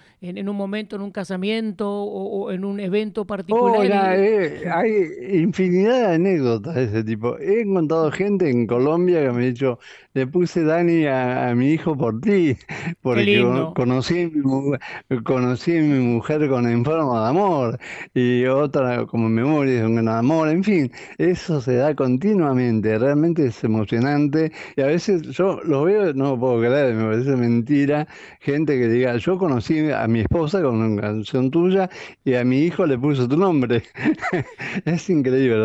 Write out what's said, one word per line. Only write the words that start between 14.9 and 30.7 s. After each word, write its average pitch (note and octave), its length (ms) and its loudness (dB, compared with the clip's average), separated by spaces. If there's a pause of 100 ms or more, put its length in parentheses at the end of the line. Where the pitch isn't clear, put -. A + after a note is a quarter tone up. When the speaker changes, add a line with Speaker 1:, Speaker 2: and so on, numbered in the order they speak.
Speaker 2:
conocí B2+ 540 0
a D#3+ 40 2
mi D3 180 2
mujer B2+ 500 0
con B2 180 2
Enfermo B2 540 0
de A2 80 0
Amor", C#3+ 500 0 (340)
y B2 320 2
otra C3 600 0
como A#2 240 -2
Memorias C3 520 2
de A2 60 0
un A2+ 80 2
gran A2+ 140 0
amor. C#3+ 400 0
En E3+ 140 0
fin, F3 280 0 (260)
eso E3 440 -2
se B2 140 0
da C#3 200 2
continuamente, B2+ 1000 2
realmente D3 500 2
es - 160 -6
emocionante. C#3 880 0 (260)
Y C#3+ 40 0
a C3+ 60 2
veces E3+ 360 0
yo F3+ 400 -2
los D3+ 220 2
veo, G3 280 2
no C3+ 180 0
lo B2+ 80 -2
puedo B2 200 2
creer, B2 360 2
me A2 100 0
parece B2 300 0
mentira, C#3 720 0 (320)
gente D3 400 -2
que A#2+ 80 2
diga, A#2+ 300 2
"Yo F3+ 200 -2
conocí D#3 540 0
a A2+ 160 -2
mi A2+ 140 2
esposa D#3+ 400 0
con C3 200 0